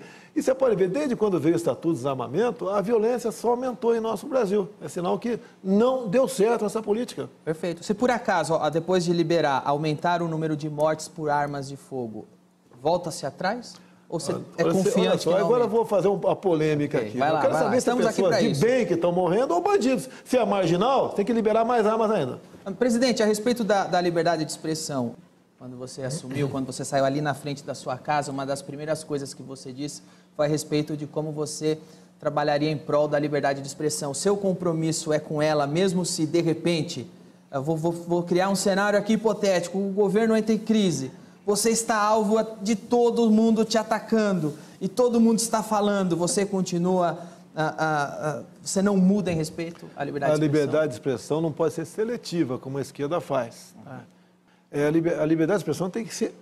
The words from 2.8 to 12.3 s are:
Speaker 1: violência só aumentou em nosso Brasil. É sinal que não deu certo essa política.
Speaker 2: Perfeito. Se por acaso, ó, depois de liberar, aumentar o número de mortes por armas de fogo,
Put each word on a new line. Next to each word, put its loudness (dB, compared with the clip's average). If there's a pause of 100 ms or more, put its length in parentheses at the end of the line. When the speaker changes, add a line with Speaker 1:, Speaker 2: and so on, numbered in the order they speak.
Speaker 1:
violência 0
só -2
aumentou 0
em 0
nosso -4
Brasil. 0 (120)
É -12
sinal -2
que -4 (240)
não 2
deu 4
certo 2
essa -2
política. -4 (160)
Speaker 2:
Perfeito. -6
Se -2
por 2
acaso, 0
ó, 2
depois 0
de 0
liberar, 2
aumentar 0
o -4
número -2
de -6
mortes 0
por -6
armas -2
de -12
fogo, -10 (560)